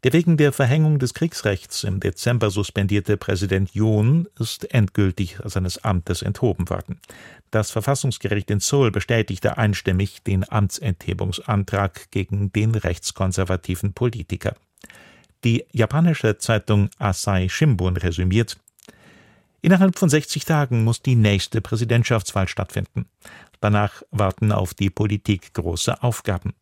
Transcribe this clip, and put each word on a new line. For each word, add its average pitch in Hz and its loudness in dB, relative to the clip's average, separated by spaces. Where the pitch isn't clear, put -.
Der 135 2
wegen 165 6
der 147 6
Verhängung 151 4
des 127 -2
Kriegsrechts - -2
im 98 -2
Dezember 107 0
suspendierte 101 0
Präsident 95 -2
Yoon 110 2
ist - -8
endgültig 98 0
seines 92 -6
Amtes 90 -2
enthoben 95 -2
worden. - -6
Das 110 0
Verfassungsgericht 110 -2
in 104 2
Seoul 131 2
bestätigte 101 -2
einstimmig 98 0
den 95 -2
Amtsenthebungsantrag 98 -2
gegen 101 -4
den 110 0
rechtskonservativen 92 -4
Politiker. 110 -4
Die 117 2
japanische 135 2
Zeitung 104 0
Asahi 92 0
Shimbun 92 2
resümiert: 90 0
„Innerhalb 185 4
von 180 2
sechzig 147 0
Tagen 135 2
muss 113 0
die 131 2
nächste 107 2
Präsidentschaftswahl 110 0
stattfinden. - -6
Danach 104 0
warten 104 0
auf 98 -2
die 95 0
Politik 107 -2
große - -4
Aufgaben. 104 -4